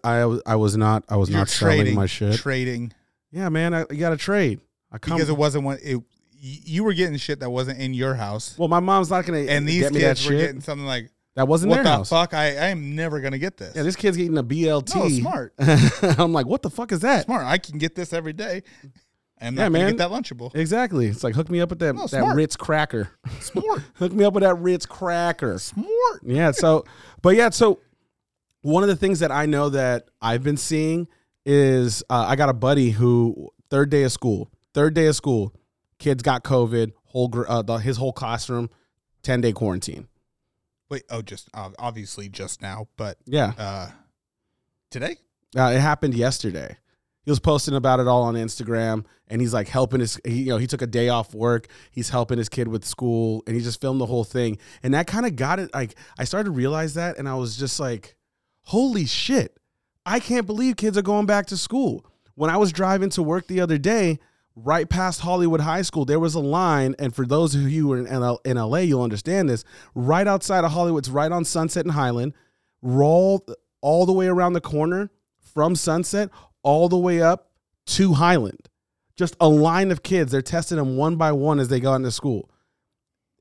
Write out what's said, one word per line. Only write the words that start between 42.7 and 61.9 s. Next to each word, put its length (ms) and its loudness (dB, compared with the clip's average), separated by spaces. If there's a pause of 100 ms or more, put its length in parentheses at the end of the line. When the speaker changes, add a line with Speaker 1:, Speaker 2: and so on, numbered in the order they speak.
Speaker 2:
but, 260 -8
Speaker 1:
Yeah. 340 -2
Speaker 2:
uh, 300 -10 (1000)
today? 260 -10 (400)
Speaker 1:
Uh, 180 4
it 60 4
happened 340 0
yesterday. 640 -4 (460)
He 80 -6
was 100 2
posting 340 0
about 260 2
it 60 2
all 160 4
on 120 -2
Instagram, 680 -4 (240)
and 120 -4
he's, 120 0
like, 160 -2
helping 320 0
his, 240 -4
he, 200 -4
you 60 -2
know, 80 0
he 80 -2
took 160 -6
a 40 -4
day 240 0
off 240 -2
work. 340 -2 (220)
He's 200 -6
helping 280 -2
his 100 -4
kid 200 -4
with 160 -6
school, 600 -2
and 100 -6
he 60 -2
just 180 -6
filmed 200 -2
the 60 -2
whole 180 -2
thing. 340 -4 (240)
And 120 0
that 120 0
kinda 240 -2
got 280 -2
it, 160 -8
like, 200 -6 (240)
I 60 -4
started 220 -4
to 60 -4
realize 420 -2
that, 240 -6
and 100 -6
I 60 -6
was 220 -6
just 240 -6
like, 360 -8 (480)
"Holy 420 0
shit. 520 -2 (480)
I 140 0
can't 260 -2
believe 300 -2
kids 200 -2
are 60 0
going 240 0
back 220 2
to 100 -8
school." 480 -4 (280)